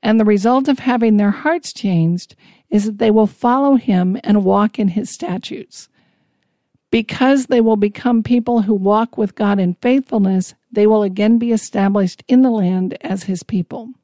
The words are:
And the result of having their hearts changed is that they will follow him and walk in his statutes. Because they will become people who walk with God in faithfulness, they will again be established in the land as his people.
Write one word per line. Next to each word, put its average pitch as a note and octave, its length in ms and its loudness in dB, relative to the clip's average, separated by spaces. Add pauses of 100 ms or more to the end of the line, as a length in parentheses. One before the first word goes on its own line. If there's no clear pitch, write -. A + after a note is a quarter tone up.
And A3+ 160 2
the A3 60 4
result A3+ 440 2
of C4+ 100 0
having A#3 400 0
their G3+ 140 2
hearts D#4 420 -4
changed F3 600 -2 (360)
is G#3 160 0
that G#3+ 100 -6
they A3 140 0
will G#3+ 160 4
follow C4 500 0
him F#3 480 0
and G#3 180 2
walk G3 360 0
in G#3 100 0
his F#3 220 -4
statutes. - 800 -12 (1000)
Because B3+ 560 0
they B3 140 2
will A3+ 160 2
become G#3+ 460 0
people A#3+ 400 0
who G#3 120 0
walk G#3 440 0
with G#3+ 160 -4
God G3+ 240 0
in F3+ 240 0
faithfulness, G#3 720 0 (180)
they G#3 140 2
will G#3+ 160 4
again G#3 340 0
be A#3 160 0
established G3 760 -2
in B3+ 140 4
the C4 100 4
land F#3 520 -2
as F#3+ 220 -6
his F#3 180 -6
people. A3+ 480 -8 (140)